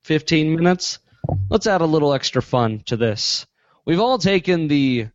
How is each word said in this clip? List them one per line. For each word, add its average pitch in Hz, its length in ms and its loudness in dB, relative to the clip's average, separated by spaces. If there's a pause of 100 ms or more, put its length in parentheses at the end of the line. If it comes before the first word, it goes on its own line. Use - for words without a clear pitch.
Fifteen 156 540 0
minutes? 180 440 0 (500)
Let's 220 180 0
add 190 140 2
a 165 40 2
little 151 280 2
extra 131 280 -2
fun 110 460 -2
to 120 100 -2
this. - 480 -2 (400)
We've 170 140 0
all 247 200 2
taken 180 480 0
the 131 480 2